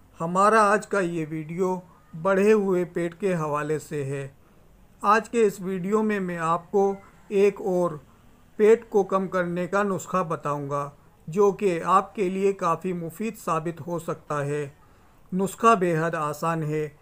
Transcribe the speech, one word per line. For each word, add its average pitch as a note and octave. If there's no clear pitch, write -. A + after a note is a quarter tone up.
हमारा G3
आज G3+
का G3+
ये E3+
वीडियो E3+
बढ़े G3
हुए G3
पेट E3+
के F#3
हवाले D3+
से D3
है। C#3
आज G#3+
के A#3
इस G3+
वीडियो F#3+
में G#3
मैं F3+
आपको F3
एक G3+
और F3
पेट A3
को G3
कम F#3+
करने F3
का G3
नुस्खा F#3
बताऊंगा, C#3+
जो G3+
कि F3+
आपके F#3
लिए G3
काफ़ी F3+
मुफीद F3
साबित D#3+
हो E3+
सकता D#3
है। C#3+
नुस्खा G3
बेहद E3+
आसान D#3+
है। D3+